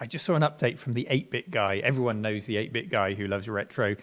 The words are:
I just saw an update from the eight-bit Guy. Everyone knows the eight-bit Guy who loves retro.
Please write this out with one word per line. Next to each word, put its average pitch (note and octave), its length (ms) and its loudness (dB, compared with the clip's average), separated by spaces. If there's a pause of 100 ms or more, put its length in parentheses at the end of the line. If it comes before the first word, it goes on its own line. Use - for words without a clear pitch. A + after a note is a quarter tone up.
I B2 60 -8
just D3+ 180 -8
saw F3 100 2
an D3+ 80 6
update D3 380 0
from A#2+ 140 -4
the B2 140 0
eight-bit C3+ 440 -2
Guy. G2+ 260 2
Everyone A#2+ 440 0
knows G#2+ 240 -2
the A2 100 0
eight-bit A2 340 -2
Guy G2+ 240 2
who G2+ 140 -4
loves G2 200 -2
retro. G#2 540 -2